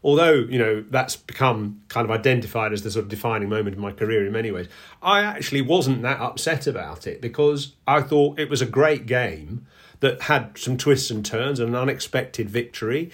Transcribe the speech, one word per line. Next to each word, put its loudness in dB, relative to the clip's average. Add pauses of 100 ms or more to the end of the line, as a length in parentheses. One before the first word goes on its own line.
although, 6
you 2
know, 2
that's 0
become -2
kind -2
of -2
identified 0
as -4
the -6
sort -2
of -14
defining -2
moment -2
of -8
my -6
career 0
in -4
many -2
ways, -6 (340)
I 4
actually -2
wasn't 2
that -2
upset -4
about -6
it -10
because 0 (120)
I 4
thought 2
it -4
was 0
a 0
great 2
game -4 (360)
that 0
had 0
some -4
twists 2
and -4
turns -4
and -2
an -2
unexpected -4
victory. -4